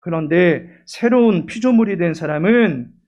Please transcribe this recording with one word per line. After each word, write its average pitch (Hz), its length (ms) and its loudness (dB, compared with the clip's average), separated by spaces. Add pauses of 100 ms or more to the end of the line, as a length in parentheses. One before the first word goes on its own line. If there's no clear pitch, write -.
그런데 165 680 0 (180)
새로운 233 600 0
피조물이 226 520 0
된 170 160 -2
사람은 160 760 -2 (180)